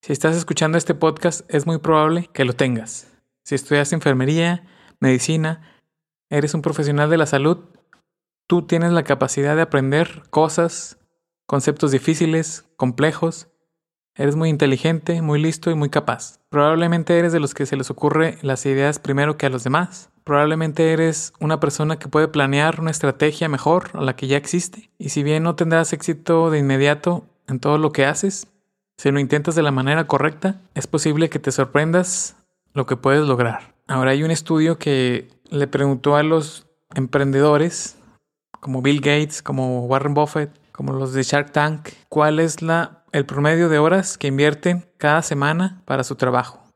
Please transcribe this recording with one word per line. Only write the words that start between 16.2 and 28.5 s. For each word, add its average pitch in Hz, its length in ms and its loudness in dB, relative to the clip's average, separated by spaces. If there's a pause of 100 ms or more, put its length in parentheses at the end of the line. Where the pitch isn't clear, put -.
Probablemente 165 680 2
eres 170 140 2
de 165 80 2
los 147 140 -2
que 156 100 -4
se 135 120 -4
les 135 140 -6
ocurre 156 520 0
las 135 240 -2
ideas 139 320 0
primero 143 380 -2
que 151 100 -2
a 139 40 2
los 123 140 -6
demás. 156 460 -4 (140)
Probablemente 156 680 2
eres 160 480 -2
una 156 200 -2
persona 156 380 -2
que 151 100 -12
puede 151 200 2
planear 147 520 0
una 160 100 -2
estrategia 151 580 0
mejor 156 460 0
a - 60 -8
la 135 160 -2
que 139 100 -8
ya 135 100 0
existe. - 640 -6
Y 143 120 -10
si 147 120 -2
bien 151 200 0
no 170 120 0
tendrás 165 380 0
éxito 165 580 0
de 156 80 0
inmediato 143 680 0 (220)
en 131 140 -6
todo 147 180 0
lo 151 140 0
que 147 120 2
haces, 147 440 -2 (500)